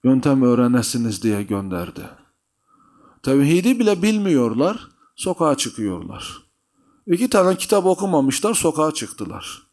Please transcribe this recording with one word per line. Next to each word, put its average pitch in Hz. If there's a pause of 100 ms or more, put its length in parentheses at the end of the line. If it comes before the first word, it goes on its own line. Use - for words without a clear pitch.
Yöntem 131
öğrenesiniz 120
diye 104
gönderdi. 92 (1120)
Tevhidi 170
bile 208
bilmiyorlar, 175 (260)
sokağa 165
çıkıyorlar. 92 (640)
İki 202
tane 185
kitap 185
okumamışlar, 185
sokağa 156
çıktılar. -